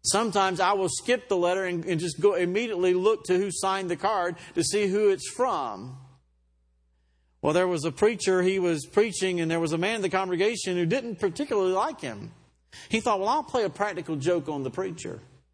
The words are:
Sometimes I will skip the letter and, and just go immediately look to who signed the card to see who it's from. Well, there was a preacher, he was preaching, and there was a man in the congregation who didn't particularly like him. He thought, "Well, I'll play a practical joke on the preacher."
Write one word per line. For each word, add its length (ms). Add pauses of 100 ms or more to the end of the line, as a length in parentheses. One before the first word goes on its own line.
Sometimes 540
I 140
will 160
skip 380
the 100
letter 280
and, 200
and 140
just 220
go 140
immediately 580
look 300
to 120
who 140
signed 400
the 60
card 400 (180)
to 100
see 220
who 240
it's 180
from. 720 (1400)
Well, 120
there 140
was 160
a 80
preacher, 520
he 160
was 260
preaching, 560
and 80
there 100
was 140
a 60
man 160
in 80
the 60
congregation 680
who 80
didn't 340
particularly 540
like 260
him. 320 (580)
He 120
thought, 180
"Well, 100
I'll 140
play 220
a 40
practical 460
joke 320
on 160
the 80
preacher." 480 (340)